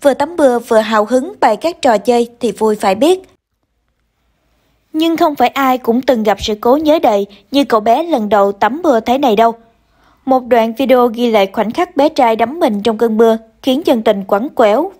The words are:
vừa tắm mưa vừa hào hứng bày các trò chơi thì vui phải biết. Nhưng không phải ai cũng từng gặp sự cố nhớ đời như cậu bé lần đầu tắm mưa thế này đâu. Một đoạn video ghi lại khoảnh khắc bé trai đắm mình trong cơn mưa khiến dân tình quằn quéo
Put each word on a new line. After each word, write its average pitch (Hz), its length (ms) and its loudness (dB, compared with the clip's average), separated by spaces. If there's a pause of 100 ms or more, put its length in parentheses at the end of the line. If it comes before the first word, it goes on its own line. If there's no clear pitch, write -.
vừa 269 120 2
tắm 294 220 -6
mưa 262 220 2
vừa 240 200 0
hào 214 260 0
hứng 254 360 -2
bày 220 160 2
các 320 260 -6
trò 226 160 2
chơi 240 300 0 (120)
thì 226 120 -2
vui 214 240 -2
phải 202 180 -2
biết. 330 340 0 (1600)
Nhưng 330 240 -2
không 311 180 0
phải 247 140 0
ai 262 300 -2
cũng 247 240 -2
từng 240 200 0
gặp 202 180 0
sự 214 200 -4
cố 247 160 2
nhớ 311 260 2
đời 208 240 0 (240)
như 277 140 0
cậu 220 160 0
bé 233 220 2
lần 277 260 -4
đầu 202 240 2
tắm 233 300 -2
mưa 262 180 2
thế 247 180 0
này 254 180 0
đâu. 226 180 2 (720)
Một 262 220 0
đoạn 226 260 0
video 247 340 2
ghi 240 240 -2
lại 196 220 2
khoảnh 214 180 -4
khắc 359 260 -4
bé 285 120 2
trai 240 280 0
đắm 233 240 -4
mình 214 220 -2
trong 220 160 -2
cơn 226 180 0
mưa 226 220 2 (240)
khiến 269 240 -2
dân 240 160 0
tình 202 240 0
quằn 214 220 -2
quéo 262 520 0